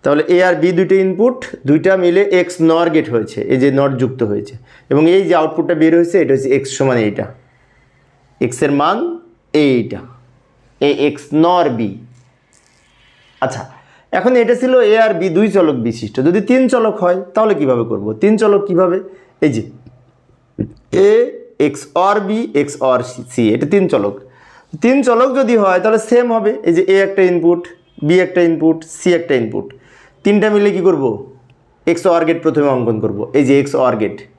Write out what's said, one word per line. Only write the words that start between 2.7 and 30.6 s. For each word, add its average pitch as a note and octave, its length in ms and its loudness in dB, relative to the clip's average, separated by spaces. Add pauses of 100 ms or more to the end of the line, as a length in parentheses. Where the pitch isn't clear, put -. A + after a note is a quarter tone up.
গেট C#3+ 180 0
হয়েছে, A2 260 -4 (140)
এই C3 80 0
যে C#3 60 4 (120)
নট C#3 120 2 (100)
যুক্ত B2+ 200 -4 (100)
হয়েছে। G#2 240 -8 (360)
এবং D3 120 2 (120)
এই G3 140 2
যে F3 100 2
আউটপুটটা D#3 420 -2
বের D#3+ 160 4
হয়েছে, E3+ 260 0
এটা B2+ 120 0
হচ্ছে C3+ 220 -2
এক্স C#3 200 -6
সমান C3 200 0 (100)
এইটা, G#2 180 -6 (1200)
এক্সের C#3 340 -2
মান E3+ 180 0 (680)
এইটা, A2+ 360 -2 (880)
এ - 20 2 (180)
এক্স C#3+ 160 -6 (200)
নর F3 220 2 (120)
বি। A2 120 -4 (1600)
আচ্ছা, - 160 -6 (560)
এখন F#3+ 140 0 (120)
এটা A#3 180 2
ছিল C4 120 0 (200)
এ - 20 4 (100)
আর A3 140 0
বি F#3 80 -2 (100)
দুই G#3+ 180 2
চলক D#3+ 220 2 (100)
বিশিষ্ট, A2 280 -8 (120)
যদি F#3+ 120 2 (100)
তিন B3+ 120 4 (120)
চলক A3 300 0
হয় F3+ 160 2 (160)
তাহলে A3 240 2
কিভাবে B2+ 320 0
করব? G2+ 140 -6 (180)
তিন G#3+ 180 4
চলক G3+ 280 2
কিভাবে? F3+ 280 0 (480)
এই D3 100 2
যে A2 60 -4 (1500)
এ - 20 4 (560)
এক্স C#3+ 140 -6 (260)
অর G#3 100 2 (100)
বি, G#3+ 120 -2 (220)
এক্স C#3+ 120 -4 (160)
অর B2+ 100 2 (340)
সি, A#2+ 100 0 (120)
এটা C3+ 180 -2
তিন G3+ 100 2 (100)
চলক। G2+ 220 -2 (680)
তিন B3 120 4 (120)
চলক B3 220 2 (100)
যদি A#3+ 240 2
হয় F#3 200 2
তাহলে A3 160 2 (100)
সেম B3 260 2
হবে, G#3 160 0 (160)
এই F3 100 2
যে - 40 2 (120)
এ - 20 4 (120)
একটা G3 140 -2 (100)
ইনপুট, E3+ 300 2 (460)
বি E3 80 4 (100)
একটা F3+ 240 -2
ইনপুট, D#3+ 280 0 (220)
সি F#3 100 0 (120)
একটা D3 200 -2
ইনপুট, A2 260 -8 (580)
তিনটা G3+ 300 2
মিলে G3+ 200 4